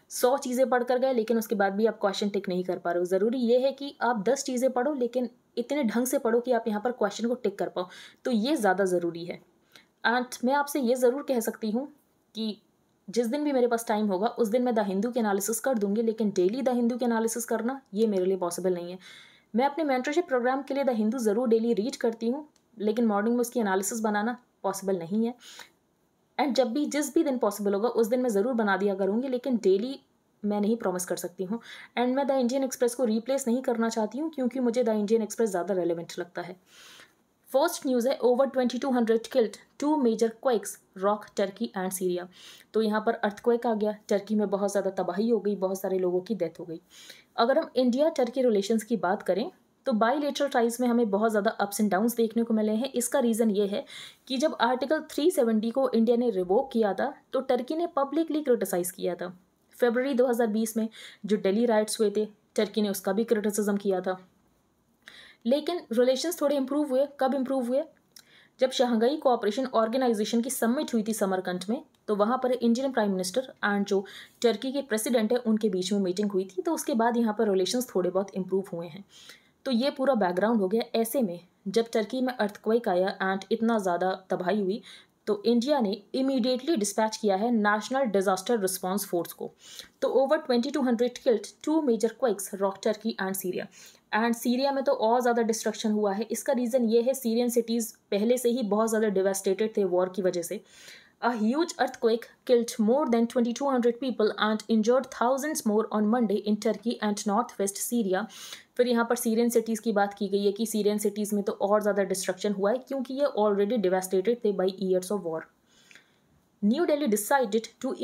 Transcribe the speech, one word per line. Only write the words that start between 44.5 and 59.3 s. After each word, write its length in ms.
बहुत 200
ज़्यादा 200
तबाही 260
हो 120
गई, 160
बहुत 240
सारे 180
लोगों 220
की 140
डेथ 260
हो 40
गई। 160
अगर 220
हम 180
इंडिया 320
टर्की 340
रिलेशंस 400
की 140
बात 260
करें, 280
तो 60
बायलैटरल 560
टाइज 320
में 80
हमें 220
बहुत 200
ज़्यादा 320
ups 180
and 140
downs 220
देखने 260
को 120
मिले 180
हैं। 200
इसका 280
रीज़न 300
ये 160
है 180
कि 80
जब 240
आर्टिकल 400
थ्री 200
सेवेंटी 400
को 200
इंडिया 260
ने 140
रिवोक 420
किया 220
था, 180
तो 80
टर्की 360
ने 100
पब्लिकली 460
क्रिटिसाइज 480
किया 240
था। 180